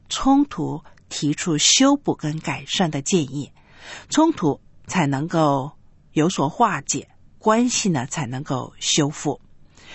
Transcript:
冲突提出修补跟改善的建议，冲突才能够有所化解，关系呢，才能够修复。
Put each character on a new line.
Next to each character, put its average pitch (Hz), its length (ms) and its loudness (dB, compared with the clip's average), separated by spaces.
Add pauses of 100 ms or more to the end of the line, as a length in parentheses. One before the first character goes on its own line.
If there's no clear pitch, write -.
冲 - 360 4
突 147 380 -6 (260)
提 151 240 -2
出 156 240 -2
修 277 380 4
补 - 180 -2
跟 156 260 -6
改 143 280 -8
善 165 240 0
的 143 100 -4
建 165 220 0
议， 135 280 -8 (580)
冲 320 220 4
突 151 300 -2 (240)
才 165 220 0
能 139 200 -2
够 147 440 2 (420)
有 156 160 2
所 143 180 0
化 170 340 0
解， - 280 -8 (300)
关 226 280 4
系 220 220 -2
呢， 135 160 0
才 135 220 -6
能 127 160 -8
够 123 360 -6
修 147 300 0
复。 - 320 -6 (540)